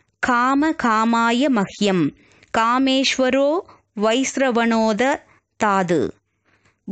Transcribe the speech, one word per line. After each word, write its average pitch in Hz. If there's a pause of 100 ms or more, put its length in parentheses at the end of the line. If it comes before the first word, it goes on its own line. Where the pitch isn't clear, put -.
(200)
காம 269
காமாய 233
மஹ்யம் 190 (480)
காமேஸ்வரோ 262 (420)
வைஸ்ரவணோத 233 (420)
தாது 180 (800)